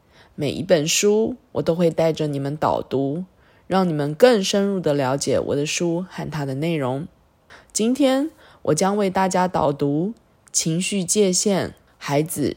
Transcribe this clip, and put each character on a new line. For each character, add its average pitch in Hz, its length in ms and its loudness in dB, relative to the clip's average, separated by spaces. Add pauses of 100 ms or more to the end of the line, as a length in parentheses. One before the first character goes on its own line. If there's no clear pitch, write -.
(360)
每 143 160 -4
一 95 100 -6
本 165 260 2
书 214 480 2 (180)
我 147 100 -2
都 165 100 0
会 170 160 2
带 160 240 0
着 156 140 -2
你 143 120 -4
们 139 160 -4
导 135 240 0
读， 139 460 -4 (400)
让 185 240 0
你 - 20 -2
们 147 220 -2
更 240 280 4
深 196 220 0
入 196 160 -2
地 151 140 0
了 135 240 0
解 127 220 0
我 85 160 -2
的 143 100 -2
书 170 420 -2
和 147 220 -10
它 147 160 -6
的 135 100 -6
内 160 220 -2
容。 135 300 -4 (640)
今 226 200 0
天 269 360 2 (320)
我 - 140 2
将 196 200 0
为 202 140 2
大 190 180 0
家 180 200 2
导 151 260 2
读 151 400 0 (400)
《情 165 260 0
绪 185 240 -2
界 190 300 2
限： 175 400 0 (240)
孩 143 240 0
子 147 360 -2